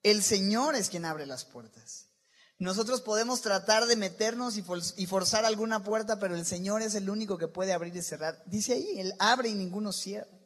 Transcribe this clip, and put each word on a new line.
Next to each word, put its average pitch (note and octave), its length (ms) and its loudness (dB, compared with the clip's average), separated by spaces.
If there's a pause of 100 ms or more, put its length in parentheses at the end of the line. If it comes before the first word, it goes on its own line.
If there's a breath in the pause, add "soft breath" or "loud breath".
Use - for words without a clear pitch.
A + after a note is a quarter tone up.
El G#3 200 6
Señor A3 540 2
es G3 120 0
quien E3+ 160 -6
abre D#3 220 -4
las C3 180 -10
puertas. - 600 -18 (520 soft breath)
Nosotros G#3+ 440 0
podemos A#3 400 0
tratar G#3+ 440 4
de A#3 100 4
meternos A3 600 -2
y G#3 60 -4
for-, F3 180 -4 (160)
y F#3+ 100 -2
forzar F#3+ 380 2
alguna A3 400 0
puerta, G#3+ 340 0
pero F#3+ 180 -2
el E3+ 100 -4
Señor F#3+ 340 -2
es A3 140 -2
el G3 160 -2
único G#3 260 -2
que - 120 -4
puede F#3 260 0
abrir E3+ 200 -4
y F3+ 60 -6
cerrar. D#3 460 -6
Dice G#3 280 0
ahí, D#4+ 260 -2
Él F#3+ 180 -4
abre A#3 320 4
y G#3 40 -4
ninguno G3 380 -4
cierra. G3+ 380 -8 (160)